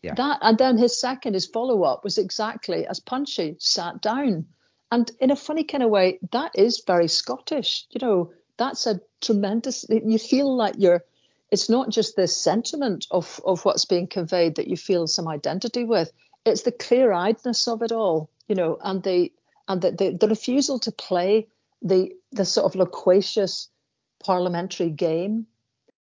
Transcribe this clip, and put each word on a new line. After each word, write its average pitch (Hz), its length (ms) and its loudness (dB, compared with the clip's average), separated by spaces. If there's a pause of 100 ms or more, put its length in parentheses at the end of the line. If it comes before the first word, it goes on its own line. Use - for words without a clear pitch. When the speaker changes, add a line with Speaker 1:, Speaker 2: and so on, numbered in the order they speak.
Speaker 1:
Yeah. 85 140 -8
Speaker 2:
That, 277 280 -2
and 220 140 6
then 254 220 4
his 233 200 4
second, 254 360 -4
his 185 120 -2
follow-up 226 580 0
was 202 140 -4
exactly 196 680 -4
as - 140 -10
punchy, 214 580 -6
"Sat - 420 -4
down." 226 460 -2 (440)
And 233 200 2 (100)
in 262 120 4
a 277 40 2
funny 302 280 -4
kind 285 180 -4
of 233 80 4
way, 185 300 4 (100)
that 277 240 -4
is 220 320 2
very 175 220 4
Scottish. - 840 -4
You - 100 -8
know, 190 320 0 (240)
that's - 300 -4
a 208 140 -2 (200)
tremendous, 220 680 0
you 220 300 2
feel 262 380 2
like 220 220 0
you're, 175 260 4 (460)
it's - 180 0
not 240 220 2
just - 240 -2
the 180 140 2
sentiment 226 840 -2
of, - 340 -4
of 185 200 0
what's - 200 2
being 180 220 0
conveyed 170 480 0
that - 140 -4
you 175 80 -4
feel 170 320 0
some 170 200 -2
identity 180 560 -4
with. 202 280 0 (340)
It's - 160 2
the 240 100 0
clear-eyedness 226 960 2
of 226 140 -4
it 226 100 -4
all, 175 380 0 (180)
you 214 60 0
know, 170 260 0
and 190 220 -4
the, 180 300 0 (340)
and 185 160 -4
the, 185 80 2
the, 190 200 -2
the 190 180 2
refusal 254 520 0
to - 120 -8
play 196 560 0 (340)
the, 185 300 2 (200)
the 202 120 0
sort - 220 0
of 185 100 -2
loquacious 185 920 2 (560)
parliamentary 180 680 -2
game 175 560 -2 (680)